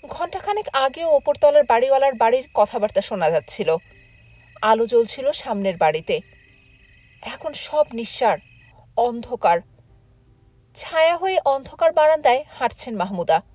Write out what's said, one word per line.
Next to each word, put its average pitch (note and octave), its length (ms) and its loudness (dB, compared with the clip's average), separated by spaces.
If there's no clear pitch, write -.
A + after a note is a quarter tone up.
ঘণ্টাখানেক G4 640 -6
আগেও C#4 420 0
ওপরতলার D4 480 4
বাড়িওয়ালার C4+ 500 2
বাড়ির A#3+ 400 0
কথাবার্তা G#3 480 0
শোনা F3+ 300 -2
যাচ্ছিল। D#3+ 440 -2
আলো A3 240 2
জ্বলছিল A#3+ 460 0
সামনের G3+ 460 -4
বাড়িতে। D#3 420 0
এখন - 320 -12
সব D4+ 400 -2
নিঃসাড়, A3+ 460 -2
অন্ধকার। A#3 600 0
ছায়া E4 420 0
হয়ে F#4+ 280 0
অন্ধকার C#4 480 0
বারান্দায় D4+ 560 2
হাঁটছেন - 460 -8
মাহমুদা। F3+ 460 -2